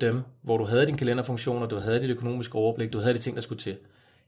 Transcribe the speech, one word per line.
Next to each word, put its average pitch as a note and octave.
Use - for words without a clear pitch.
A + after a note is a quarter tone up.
dem, A#2+
hvor A#2
du A2+
havde A#2+
din D3+
kalenderfunktioner, B2
du G#2+
havde A2+
dit C3
økonomiske A#2+
overblik, A2+
du A#2
havde A#2+
de A#2+
ting, A2+
der A2+
skulle A2
til. F#2+